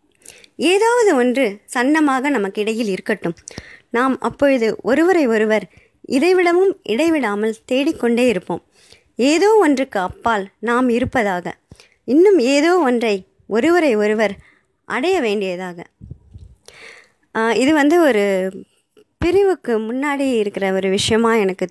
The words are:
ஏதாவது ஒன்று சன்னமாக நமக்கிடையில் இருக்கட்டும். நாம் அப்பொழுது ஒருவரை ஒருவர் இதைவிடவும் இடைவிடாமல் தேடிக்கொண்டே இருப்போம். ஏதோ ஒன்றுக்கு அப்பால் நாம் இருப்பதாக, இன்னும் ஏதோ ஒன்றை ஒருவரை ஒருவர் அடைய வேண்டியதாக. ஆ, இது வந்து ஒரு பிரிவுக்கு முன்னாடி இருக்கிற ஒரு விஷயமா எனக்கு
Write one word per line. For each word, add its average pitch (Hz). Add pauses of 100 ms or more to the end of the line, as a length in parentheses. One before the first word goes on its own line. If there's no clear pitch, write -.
(560)
ஏதாவது 403
ஒன்று 240 (140)
சன்னமாக 277
நமக்கிடையில் 214
இருக்கட்டும். 185 (560)
நாம் 254
அப்பொழுது 247
ஒருவரை 320
ஒருவர் 214 (400)
இதைவிடவும் 359
இடைவிடாமல் 226 (160)
தேடிக்கொண்டே 254
இருப்போம். 180 (520)
ஏதோ 330
ஒன்றுக்கு 285
அப்பால் 196 (100)
நாம் 240
இருப்பதாக, 226 (500)
இன்னும் 339
ஏதோ 285
ஒன்றை 233 (200)
ஒருவரை 277
ஒருவர் 208 (480)
அடைய 320
வேண்டியதாக. 185 (1500)
ஆ, 226
இது 262
வந்து 311
ஒரு 202 (680)
பிரிவுக்கு 349
முன்னாடி 262
இருக்கிற 196
ஒரு 190
விஷயமா 226
எனக்கு 190